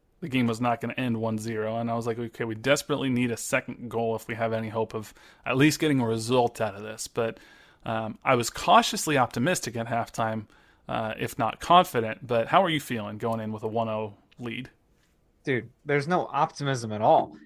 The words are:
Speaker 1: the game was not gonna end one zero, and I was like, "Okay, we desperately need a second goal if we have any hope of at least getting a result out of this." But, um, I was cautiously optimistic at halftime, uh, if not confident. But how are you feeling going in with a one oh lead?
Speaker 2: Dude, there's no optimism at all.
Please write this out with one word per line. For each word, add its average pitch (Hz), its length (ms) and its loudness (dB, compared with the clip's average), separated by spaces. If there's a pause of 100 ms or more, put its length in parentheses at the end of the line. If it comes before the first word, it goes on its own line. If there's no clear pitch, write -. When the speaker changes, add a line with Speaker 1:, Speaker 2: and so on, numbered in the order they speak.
(220)
Speaker 1:
the - 80 -10
game 123 180 2
was 113 140 0
not 120 200 0
gonna 120 160 -6
end 123 200 -2
one 110 200 -2
zero, 110 400 -4
and 117 120 -4
I 117 40 -2
was 117 120 -4
like, 117 140 -4
"Okay, 117 240 -6
we 113 120 -4
desperately 135 540 0
need 123 220 2
a 110 60 -4
second 123 520 -4
goal 113 260 -2
if - 120 -8
we 117 80 -6
have 113 180 0
any 113 160 -4
hope 110 240 -2
of 110 200 -10 (320)
at 127 120 0
least 147 220 6
getting 147 220 4
a 117 60 2
result 117 540 2
out 104 140 -2
of 101 80 -12
this." 107 240 -10
But, 113 300 -4 (480)
um, 110 380 -4
I 135 120 4
was 120 140 0
cautiously 185 680 4
optimistic 127 600 0
at 113 100 -4
halftime, 113 580 -2 (440)
uh, 113 280 -4
if 120 220 -6
not 113 220 -2
confident. 131 680 4
But 113 200 2
how 180 160 6
are 180 60 0
you 156 120 0
feeling 107 360 -6
going 113 220 -2
in 110 140 -6
with 107 100 -8
a 117 40 -4
one 113 220 0
oh 107 260 -6 (220)
lead? 120 320 -10 (760)
Speaker 2:
Dude, 127 240 -2 (160)
there's 143 220 0
no 170 240 0
optimism 135 600 -2
at 104 100 -4
all. 127 440 4